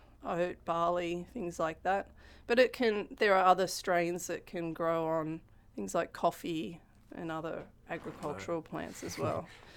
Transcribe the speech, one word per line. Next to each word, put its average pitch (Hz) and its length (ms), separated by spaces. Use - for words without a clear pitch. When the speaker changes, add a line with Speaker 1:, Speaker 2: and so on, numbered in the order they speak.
Speaker 1:
oat, 175 400
barley, 175 680
things 175 260
like 160 240
that. 196 260
But 240 140
it 247 140
can, 214 340
there 202 160
are 185 100
other 185 220
strains 175 600
that - 200
can 170 260
grow 165 340
on 160 320
things 196 180
like 170 160
coffee 170 680
and 165 160
other 160 320
agricultural 160 680
Speaker 2:
Right. 156 100
Speaker 1:
plants - 320
as 170 160
well. 160 340
Speaker 2:
<laughs> - 60